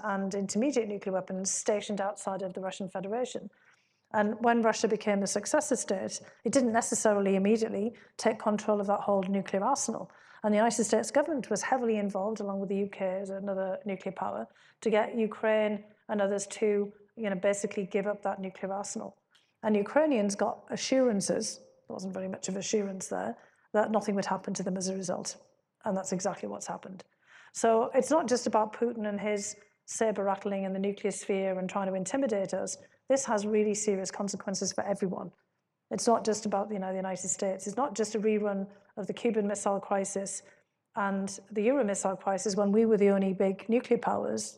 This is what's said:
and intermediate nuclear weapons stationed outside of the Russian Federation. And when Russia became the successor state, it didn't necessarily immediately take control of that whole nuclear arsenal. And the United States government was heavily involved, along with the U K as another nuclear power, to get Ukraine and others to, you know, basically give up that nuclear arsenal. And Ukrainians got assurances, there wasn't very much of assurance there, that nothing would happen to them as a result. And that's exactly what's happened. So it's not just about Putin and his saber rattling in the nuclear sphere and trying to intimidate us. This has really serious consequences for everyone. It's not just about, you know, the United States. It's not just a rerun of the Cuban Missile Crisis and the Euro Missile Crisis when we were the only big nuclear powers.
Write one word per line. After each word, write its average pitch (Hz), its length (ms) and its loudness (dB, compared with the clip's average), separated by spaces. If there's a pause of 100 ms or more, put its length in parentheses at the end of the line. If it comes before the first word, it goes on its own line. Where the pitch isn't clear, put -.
and 196 300 -2
intermediate 214 540 0
nuclear 202 260 -4
weapons 190 380 -4
stationed 202 500 -2
outside 196 400 -4
of 185 120 -6
the 196 80 -10
Russian 190 280 -6
Federation. 202 600 -6 (640)
And 214 260 2
when 233 200 6
Russia 220 260 4
became 202 340 2
the 190 60 0
successor 262 480 0
state, 208 460 -4 (240)
it 220 60 0
didn't 247 200 6
necessarily 208 640 4
immediately 208 580 2 (240)
take 220 200 2
control 208 420 2
of 196 80 -2
that 202 120 2
whole 196 240 2
nuclear 190 400 0
arsenal. 226 480 -2 (320)
And 214 100 4
the 208 40 6
United 226 260 4
States 214 260 2
government 302 400 0
was 196 140 0
heavily 233 340 2
involved, 202 420 -2
along 202 200 -4
with 196 100 -4
the 196 60 -2
U 196 160 0
K 190 300 -2
as 196 100 -8
another 190 540 -4
nuclear 190 280 -6
power, 208 340 -6 (340)
to - 80 0
get 214 280 2
Ukraine 214 640 2 (260)
and 208 120 0
others 202 260 0
to, 208 440 0 (240)
you 220 140 -4
know, 196 60 0
basically 202 500 0
give 196 220 -2
up 208 160 -4
that - 160 -4
nuclear 190 340 -8
arsenal. 202 420 -8 (480)
And 214 120 4
Ukrainians 208 600 4
got - 340 -2
assurances, 233 880 2 (280)
there - 60 -12
wasn't 190 200 -8
very 190 140 -6
much - 220 -8
of 190 80 -4
assurance 196 500 -2
there, 190 280 -4 (380)
that 214 160 4
nothing 214 240 0
would 196 120 0
happen 190 280 -4
to 190 100 -4
them 190 140 -2
as 185 120 -4
a 190 60 -2
result. 185 420 -6 (480)
And 196 120 0
that's 190 140 -6
exactly 185 360 -2
what's 202 200 -10
happened. 185 360 -10 (500)
So 226 420 4
it's 262 160 2
not 311 160 4
just 233 180 2
about 214 280 2
Putin 233 340 -2
and 202 120 -4
his 208 360 -2 (300)
saber 214 380 0
rattling 196 420 -2
in 190 80 -4
the 190 60 -2
nuclear 202 320 -2
sphere 190 460 -2
and 185 100 -2
trying 196 200 -2
to 190 80 0
intimidate 196 580 0
us. - 240 -4 (320)
This 269 160 2
has 208 200 0
really 214 280 4
serious 196 380 0
consequences 196 600 -4
for - 120 -2
everyone. 196 480 -2 (600)
It's 226 160 -2
not 226 160 6
just 214 220 0
about, 208 260 -2
you 208 80 -4
know, 185 100 -4
the 190 80 -2
United 185 300 -4
States. 190 400 -2
It's 196 100 -6
not 233 180 0
just 214 200 -2
a 220 40 0
rerun 202 480 0 (300)
of 196 100 -6
the 202 60 -4
Cuban 214 340 0
Missile 202 320 0
Crisis 196 640 -4 (520)
and 196 440 -2 (120)
the 208 120 -2
Euro 262 200 4
Missile 196 320 0
Crisis 190 400 0
when 202 160 4
we 220 140 6
were 220 120 6
the 202 120 6
only 196 240 4
big 196 340 0
nuclear 233 320 2
powers. 214 580 -2